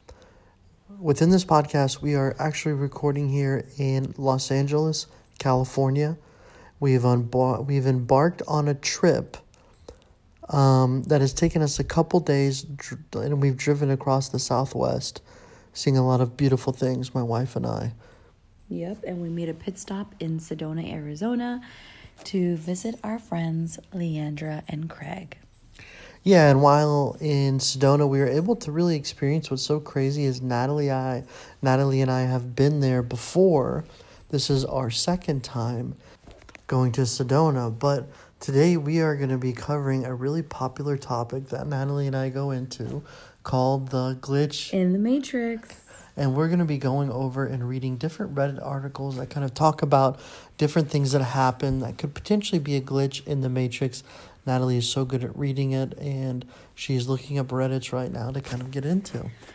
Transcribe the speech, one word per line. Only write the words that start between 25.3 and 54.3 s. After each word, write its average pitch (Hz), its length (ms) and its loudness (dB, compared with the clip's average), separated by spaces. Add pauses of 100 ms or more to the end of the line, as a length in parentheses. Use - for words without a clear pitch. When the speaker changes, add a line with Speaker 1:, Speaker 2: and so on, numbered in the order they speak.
Speaker 1:
Yeah, 175 220 10
and 139 140 8
while 147 580 6
in 139 380 2
Sedona, 139 500 4
we 135 100 2
were 135 80 4
able 165 300 2
to 151 160 -8
really 170 240 2
experience 147 540 -2
what's 131 120 -4
so - 160 0
crazy 143 460 -2
is 127 160 0
Natalie, 131 500 0
I, 131 340 -2 (360)
Natalie 135 400 4
and 131 100 2
I 131 120 2
have 123 340 -2
been 143 240 4
there 127 220 2
before. 143 840 2 (460)
This 139 180 -2
is 135 160 2
our 131 240 -4
second 156 560 -2
time 123 520 -6 (680)
going 127 260 2
to 131 100 0
Sedona, 127 760 2
but 143 300 0 (320)
today 160 380 4
we 156 240 0
are 156 140 2
gonna 135 200 -2
be 127 160 -2
covering 135 540 -2
a 127 80 -6
really 139 260 -2
popular 143 560 -4
topic 131 540 -6
that 131 160 -6
Natalie 143 400 -2
and 135 100 -2
I 131 140 -2
go 139 220 -4
into 127 500 -8 (400)
called 131 460 0
the 131 300 -2
glitch 143 540 -2
Speaker 2:
in 185 220 2
the 196 40 0
Matrix. 233 840 -2 (340)
Speaker 1:
And 139 180 0
we're 156 140 2
gonna 175 160 2
be 151 140 0
going 139 340 0
over 131 320 -4
and 123 240 -4
reading 127 300 -4
different 160 360 -6
Reddit 139 300 -2
articles 135 540 -6
that 127 100 -8
kind 143 160 -4
of 127 80 -4
talk 151 300 2
about 139 360 4 (380)
different 151 340 2
things 139 220 2
that 143 80 4
happen 131 600 0
that 123 180 -6
could 147 160 -8
potentially 208 460 0
be 143 160 -2
a 135 40 2
glitch 135 460 -2
in 139 160 -2
the 131 80 0
Matrix. 127 520 -2 (440)